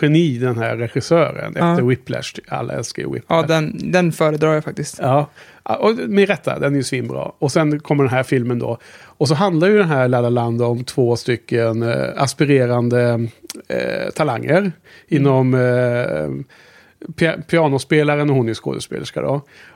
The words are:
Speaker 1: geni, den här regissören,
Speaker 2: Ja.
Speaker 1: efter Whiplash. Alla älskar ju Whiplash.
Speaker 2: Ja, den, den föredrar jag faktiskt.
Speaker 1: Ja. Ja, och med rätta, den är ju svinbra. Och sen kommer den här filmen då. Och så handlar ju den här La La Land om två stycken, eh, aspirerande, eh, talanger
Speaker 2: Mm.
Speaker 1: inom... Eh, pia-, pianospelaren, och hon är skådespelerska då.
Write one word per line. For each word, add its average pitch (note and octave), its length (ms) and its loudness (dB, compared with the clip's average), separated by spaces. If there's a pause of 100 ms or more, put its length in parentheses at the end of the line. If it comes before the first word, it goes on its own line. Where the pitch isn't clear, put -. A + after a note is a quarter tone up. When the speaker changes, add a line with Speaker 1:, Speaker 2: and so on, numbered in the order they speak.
Speaker 1:
geni, D3+ 360 4
den B2 200 -2
här A2+ 200 -2
regissören, C3+ 800 -2
Speaker 2:
Ja. E3+ 160 2
Speaker 1:
efter E3+ 120 2
Whiplash. B2+ 500 -2 (140)
Alla C#3 260 -6
älskar - 300 -8
ju - 80 -4
Whiplash. - 300 0
Speaker 2:
Ja, D#3+ 60 -2
den, D#3 440 -2
den F3 200 4
föredrar D#3 420 0
jag D3+ 100 0
faktiskt. - 380 -10
Speaker 1:
Ja. C#3+ 280 2 (360)
Ja, A2+ 100 -2
och A3+ 200 2 (140)
med G3 180 4
rätta, D3 320 -4
den C#3+ 140 0
är C#3+ 40 0
ju C3 60 0
svinbra. B2 560 -6
Och C#3 120 0
sen D3+ 280 2
kommer D3 240 2
den B2 100 2
här C3 100 2
filmen B2 360 0
då. A#2 180 -4 (240)
Och - 260 -4
så D3+ 80 2
handlar F3 320 2
ju G#3 100 4
den G3 120 4
här C3+ 180 2
La B2 140 2
La A#2+ 80 2
Land A#2 320 0
om A#2+ 220 -2
två A#2+ 320 0
stycken, A#2 680 -2
eh, A#2 220 -2 (120)
aspirerande, A#2+ 1120 2 (400)
eh, B1 480 -4
talanger B2+ 420 0
Speaker 2:
Mm. G3 140 0 (360)
Speaker 1:
inom... C3 460 4
Eh, B2 760 0 (840)
pia-, E3 260 -2
pianospelaren, D3 880 0
och C#3 60 2
hon A#2+ 140 2
är A2+ 40 -2
skådespelerska - 680 -8
då. C#3 200 -2 (340)